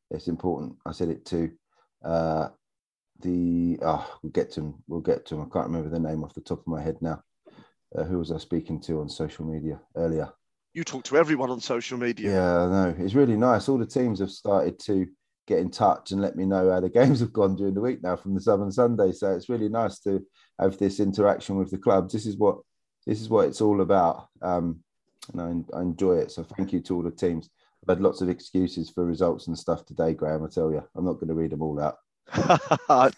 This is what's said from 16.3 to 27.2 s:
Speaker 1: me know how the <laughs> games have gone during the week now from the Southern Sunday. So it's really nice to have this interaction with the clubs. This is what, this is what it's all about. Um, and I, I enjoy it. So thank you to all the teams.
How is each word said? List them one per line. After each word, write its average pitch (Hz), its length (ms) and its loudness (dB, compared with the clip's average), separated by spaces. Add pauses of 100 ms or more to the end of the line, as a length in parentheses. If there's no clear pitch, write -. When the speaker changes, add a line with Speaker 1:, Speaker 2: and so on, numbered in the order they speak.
Speaker 1:
me 92 80 -2
know 95 260 4
how 92 100 4
the 92 100 0
<laughs> 120 100 4
games 131 200 6
have 113 120 -2
gone 95 240 2
during 98 180 -2
the 101 60 -2
week 123 220 -2
now 90 140 -2
from 98 180 -4
the 92 60 0
Southern 101 300 2
Sunday. 107 420 4
So 98 220 0
it's - 140 -6
really 110 200 -2
nice 110 320 -2
to 98 240 -2 (360)
have 95 180 2
this 98 220 0
interaction 101 560 2
with 92 140 -2
the 95 80 -6
clubs. 95 340 2
This 113 140 -4
is 101 100 -6
what, 101 220 2 (480)
this 110 140 -2
is 110 80 -10
what 101 200 4
it's - 120 -6
all 104 200 4
about. 90 480 2 (140)
Um, 85 380 -2 (520)
and 85 400 -6
I, - 60 -6
I 90 40 -4
enjoy 90 360 2
it. - 120 -2
So 82 140 -10
thank - 280 -6
you 87 80 0
to 90 160 -4
all 87 60 -2
the 85 80 -4
teams. 85 380 -4 (340)